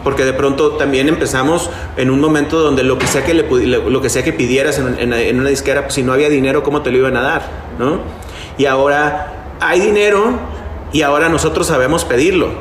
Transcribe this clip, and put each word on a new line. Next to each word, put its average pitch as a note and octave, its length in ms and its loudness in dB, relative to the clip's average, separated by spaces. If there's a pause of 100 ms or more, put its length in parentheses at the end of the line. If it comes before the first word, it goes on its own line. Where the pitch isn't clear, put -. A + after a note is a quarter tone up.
Porque C3+ 220 0
de C3 80 0
pronto C#3 440 0
también C#3 300 0
empezamos D3 640 0 (260)
en C3 140 0
un C3+ 100 2
momento D#3 400 2
donde C#3+ 220 2
lo B2+ 160 2
que B2+ 80 -2
sea C3 180 0
que E3 120 2
le D#3 120 2
pudi-, B2 200 2
lo, B2 200 0
lo B2+ 140 2
que B2 80 -2
sea B2+ 140 -2
que D#3 100 0
pidieras C#3 460 0
en, B2 200 -2
en, A#2+ 140 0
en A#2 260 0
una C3+ 100 0
disquera, C3+ 340 0
pues, C#3 100 -6
si C#3 80 -2
no B2+ 100 0
había C#3+ 160 4
dinero, C#3 360 2
¿cómo - 180 0
te C3 80 -2
lo B2+ 80 2
iban C3 200 2
a A#2+ 40 0
dar? D3 220 -2 (340)
¿No? C#3+ 220 0 (580)
Y C3+ 80 2
ahora C#3+ 960 0
hay F3 200 2
dinero G#3 600 2 (520)
y D3 120 0
ahora D3 260 2
nosotros D#3+ 380 0
sabemos D3 360 2
pedirlo. C#3+ 460 2 (120)